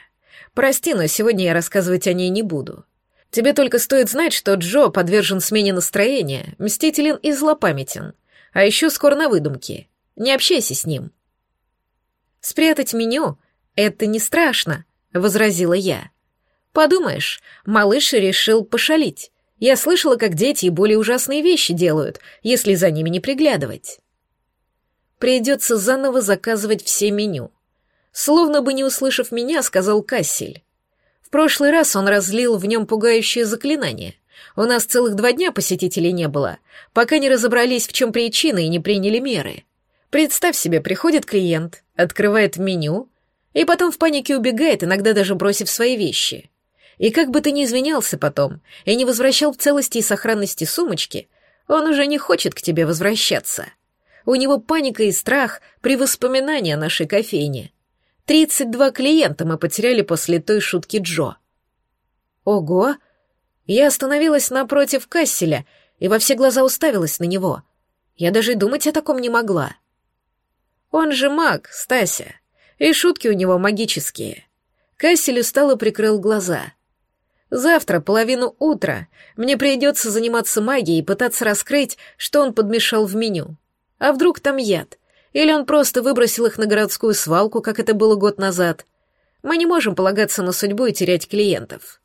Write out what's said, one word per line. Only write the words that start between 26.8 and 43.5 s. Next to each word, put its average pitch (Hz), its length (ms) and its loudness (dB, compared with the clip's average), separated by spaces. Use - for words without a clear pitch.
все - 280 -2
меню», — 202 400 -4
словно 302 500 2
бы 262 120 0
не 269 100 -2
услышав 254 480 -2
меня, 262 320 -2
сказал 208 400 0
Кассель. - 600 -6
«В - 80 -20
прошлый 294 420 2
раз 311 240 2
он 196 120 0
разлил 208 500 0
в 180 80 -6
нём 220 200 -2
пугающее 226 600 0
заклинание. 220 720 -4
У 202 80 -2
нас 233 220 0
целых 240 300 0
два 226 160 2
дня 320 200 -2
посетителей 180 600 -2
не 175 160 -2
было, 139 320 -4
пока 233 240 2
не 277 120 0
разобрались, 240 580 2
в - 60 -12
чём 220 180 0
причина, 233 480 0
и 160 80 0
не 170 120 -2
приняли 202 400 0
меры. 214 440 -6
Представь 311 400 2
себе, 165 240 0
приходит 233 460 0
клиент, 170 580 -2
открывает 202 580 2
меню, 180 540 -4